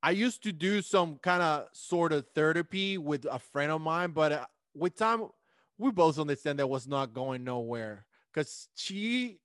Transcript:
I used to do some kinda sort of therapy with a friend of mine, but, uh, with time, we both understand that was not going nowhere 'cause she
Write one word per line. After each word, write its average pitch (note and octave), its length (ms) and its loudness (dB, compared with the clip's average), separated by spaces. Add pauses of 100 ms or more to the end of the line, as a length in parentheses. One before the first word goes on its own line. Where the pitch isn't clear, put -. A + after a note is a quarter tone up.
I D#3+ 120 4
used A3 320 0
to G#3+ 80 -2
do F#3 280 0
some E3+ 380 2
kinda E3+ 540 2
sort E3+ 400 0
of C#3+ 160 0
therapy E3+ 680 0
with D3 260 -4
a C3 160 -4
friend D3 320 -2
of D#3+ 80 -2
mine, E3 320 -2
but, D#3 180 4
uh, D3 160 -2 (280)
with E3+ 200 -2
time, A3 340 0 (480)
we C4 140 0
both E3 300 4
understand C#3+ 400 -2
that C3+ 80 2
was B2+ 180 -4
not C3+ 260 -2
going B2+ 300 -6
nowhere A#2 640 -6 (260)
'cause - 420 -6
she A3+ 720 -4